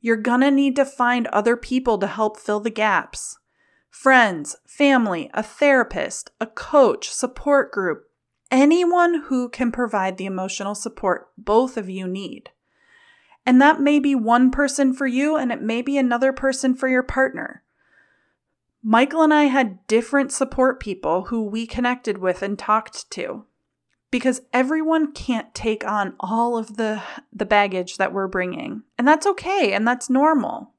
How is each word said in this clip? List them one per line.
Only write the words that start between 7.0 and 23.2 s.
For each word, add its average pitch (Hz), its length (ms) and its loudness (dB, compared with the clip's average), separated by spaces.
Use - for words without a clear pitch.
support 277 600 -2
group, 180 380 -4
anyone 339 760 4
who 247 220 -4
can 240 240 -4
provide 208 460 -4
the 185 80 -8
emotional 190 480 -6
support - 640 -4
both 247 400 2
of 202 100 -8
you 190 200 -8
need. 190 420 -10
And 254 160 6
that 294 180 6
may 294 200 4
be 277 160 0
one 240 340 4
person 277 420 0
for 262 140 -4
you, 269 320 0
and 254 140 -2
it - 100 -6
may 226 220 -4
be 277 160 0
another 254 340 2
person 262 400 0
for 262 140 -2
your 254 160 2
partner. - 580 -4
Michael 262 400 2
and 311 120 4
I 302 100 4
had 254 420 0
different 262 460 0
support 262 480 0
people 180 460 -4
who 226 180 -4
we 220 240 -6
connected 247 500 -4
with 185 240 -2
and 202 160 -4
talked - 540 -4
to, - 340 -10